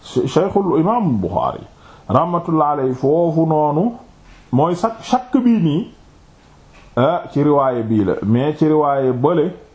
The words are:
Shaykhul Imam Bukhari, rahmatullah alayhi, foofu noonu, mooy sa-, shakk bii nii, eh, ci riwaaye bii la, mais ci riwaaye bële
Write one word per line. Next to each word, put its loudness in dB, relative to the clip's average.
Shaykhul 0
Imam 0
Bukhari, -4
rahmatullah 0
alayhi, -2
foofu 0
noonu, 0
mooy 2
sa-, -4
shakk -2
bii 4
nii, 0
eh, 0
ci 0
riwaaye 2
bii 2
la, 0
mais 0
ci 2
riwaaye 2
bële 0